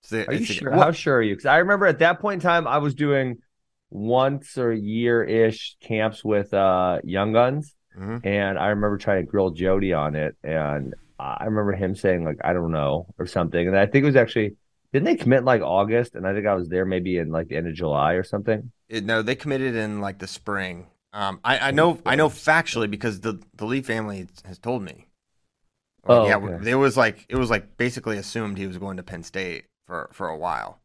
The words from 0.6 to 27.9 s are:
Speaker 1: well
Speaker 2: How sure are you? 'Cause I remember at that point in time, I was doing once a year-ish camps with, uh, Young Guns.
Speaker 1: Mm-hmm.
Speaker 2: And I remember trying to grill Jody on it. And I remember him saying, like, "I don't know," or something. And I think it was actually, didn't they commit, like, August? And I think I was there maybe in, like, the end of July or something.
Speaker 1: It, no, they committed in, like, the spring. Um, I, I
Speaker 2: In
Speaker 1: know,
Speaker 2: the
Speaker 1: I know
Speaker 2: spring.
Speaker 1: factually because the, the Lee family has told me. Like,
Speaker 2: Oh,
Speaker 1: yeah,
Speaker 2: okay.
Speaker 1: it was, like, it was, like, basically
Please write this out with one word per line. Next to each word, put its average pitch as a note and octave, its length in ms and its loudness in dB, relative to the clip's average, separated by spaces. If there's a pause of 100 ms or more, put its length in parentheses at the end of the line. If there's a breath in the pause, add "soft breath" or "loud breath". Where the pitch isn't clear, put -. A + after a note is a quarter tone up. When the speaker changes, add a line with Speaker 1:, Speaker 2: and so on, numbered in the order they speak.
Speaker 1:
well E3+ 120 4
Speaker 2:
How D#3 80 0
sure D3 260 -2
are A#2+ 40 2
you? G#2 140 -2
'Cause - 100 -10
I C#3 120 4
remember G3 280 2
at D3+ 140 0
that E3+ 220 2
point G3+ 140 -4
in F3+ 120 -6
time, E3+ 180 0
I C3 120 -2
was D3 180 -2
doing C3+ 440 -2 (500)
once B2+ 680 -2
a A#2+ 180 0
year-ish A2+ 1040 0
camps A2 420 -2
with, G#2 300 0
uh, F#2 500 2
Young G2 300 -2
Guns. C3 420 2 (220)
Speaker 1:
Mm-hmm. G#2+ 300 -8
Speaker 2:
And G2 300 0
I F#2 120 0
remember G#2 280 0
trying F#2+ 260 0
to D2 60 -8
grill F#2+ 220 2
Jody F#2 420 2
on D2+ 220 0
it. D2+ 280 -4
And D2 520 -4 (240)
I - 260 -8
remember G#2+ 280 0
him F#2 200 -2
saying, F#2 320 0
like, D2+ 180 -4
"I F2 100 0
don't E2+ 180 -2
know," D2+ 480 -2
or F2+ 80 -4
something. F2 400 0
And F#2+ 100 2
I G2 80 6
think C3+ 180 2
it D3 40 4
was C3+ 80 4
actually, A2 400 4 (380)
didn't C#3 120 2
they E4+ 100 4
commit, B2 280 4
like, B2 180 4
August? G#2 540 2
And F#2 100 -6
I G2 80 0
think G#2 140 0
I G2+ 80 4
was F2 140 -2
there F2+ 160 0
maybe F#2 320 0
in, D#2+ 140 -2
like, D#2+ 180 -2
the - 80 -6
end E2+ 100 -4
of D#2+ 80 -6
July D#2 380 2
or F#2 100 0
something. G#2+ 480 -4 (180)
Speaker 1:
It, A2 160 -6
no, A2+ 160 0
they A#2+ 140 -2
committed C3 400 -4
in, G#2+ 260 -4
like, G2 180 -8
the F#2+ 80 -12
spring. F#2 600 -8 (240)
Um, G2 320 -6
I, B2+ 160 2
I C3+ 100 0
Speaker 2:
In C#3 60 0
Speaker 1:
know, D#3+ 200 4
Speaker 2:
the - 140 -8
Speaker 1:
I B2+ 60 4
know D#3 140 4
Speaker 2:
spring. D#3 260 2
Speaker 1:
factually A#2+ 340 0
because G#2 300 -4
the, G#2+ 220 -6 (140)
the G#2+ 100 -8
Lee C3 160 -2
family G#2+ 460 -6 (180)
has F#2 120 -16
told A#2+ 260 -6
me. - 240 -16 (960)
Like, A#2+ 120 8
Speaker 2:
Oh, A2 100 6
Speaker 1:
yeah, G#2+ 100 6
Speaker 2:
okay. G2 340 -4
Speaker 1:
it B2+ 40 4
was, C3+ 220 4
like, A2+ 320 2
it B2 80 -6
was, B2 140 0
like, G2+ 260 -2
basically A#2+ 400 -4